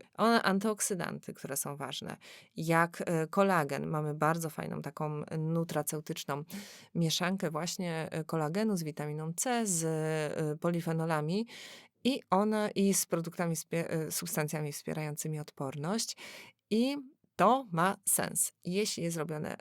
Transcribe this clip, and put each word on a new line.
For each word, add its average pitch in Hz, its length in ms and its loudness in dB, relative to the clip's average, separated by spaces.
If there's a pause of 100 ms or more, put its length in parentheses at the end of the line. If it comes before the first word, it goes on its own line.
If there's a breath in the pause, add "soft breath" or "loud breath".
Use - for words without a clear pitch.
(180)
one-, 226 260 6
antyoksydanty, 196 920 0
które - 240 -6
są 143 180 -4
ważne, 135 420 -8 (380 loud breath)
jak, 165 500 2
e, 160 220 0
kolagen. 156 600 2
Mamy 151 260 0
bardzo 160 360 2
fajną - 320 -6
taką 151 420 -4 (140)
nutraceutyczną 156 1040 -2 (520 loud breath)
mieszankę 170 540 2
właśnie, 165 640 -2
e, 160 120 -2
kolagenu 170 540 0
z 165 60 -2
witaminą 151 520 -4
C, 240 300 0
z, 170 180 0
e, 156 720 0
polifenolami 165 920 0 (560 loud breath)
i 269 260 2
one, 208 460 4
i 196 180 6
z - 120 2
produktami 170 500 -2
wspie-, - 340 -2
e, 160 220 -2
substancjami 151 600 -2
wspierającymi 156 680 -4
odporność. 147 800 -4 (520 loud breath)
I 254 280 4 (380)
to 247 360 6
ma 170 340 2
sens, - 480 0 (100)
jeśli 196 400 -2
jest 170 140 -2
robione 156 440 -4